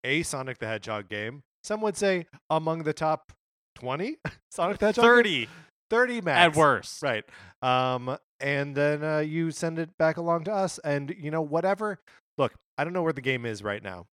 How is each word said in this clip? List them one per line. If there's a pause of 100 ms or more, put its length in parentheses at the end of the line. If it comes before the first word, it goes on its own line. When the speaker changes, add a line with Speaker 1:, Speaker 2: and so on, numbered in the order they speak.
Speaker 1:
a
Sonic
the
Hedgehog
game. (220)
Some
would
say (220)
among
the
top (420)
twenty (160)
<laughs>
Sonic
the
Hedgehog
games.
Speaker 2:
Thirty (400)
Speaker 1:
Thirty
max.
Speaker 2:
at
worst.
Speaker 1:
Right. (380)
Um, (220)
and
then,
uh,
you
send
it
back
along
to
us,
and,
you
know,
whatever. (380)
Look, (240)
I
don't
know
where
the
game
is
right
now.